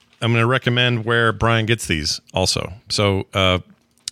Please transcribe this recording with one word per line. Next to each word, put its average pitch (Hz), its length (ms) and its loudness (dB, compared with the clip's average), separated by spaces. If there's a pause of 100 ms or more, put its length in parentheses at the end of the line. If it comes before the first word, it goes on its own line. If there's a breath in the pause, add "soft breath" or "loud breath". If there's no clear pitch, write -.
(220)
I'm 117 120 2
gonna 117 120 2
recommend 123 600 0
where 117 260 2
Brian 113 340 0
gets 110 200 -2
these - 340 -2 (140)
also. - 400 -2 (160)
So, 101 440 -2
uh, 92 260 2 (520)